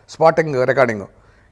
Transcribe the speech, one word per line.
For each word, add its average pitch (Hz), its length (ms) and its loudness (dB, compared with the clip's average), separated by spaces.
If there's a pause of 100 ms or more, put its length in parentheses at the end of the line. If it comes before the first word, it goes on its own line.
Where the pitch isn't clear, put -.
ಸ್ಪಾಟಿಂಗ್ 160 480 0
ರೆಕಾರ್ಡಿಂಗು. 123 640 -2 (320)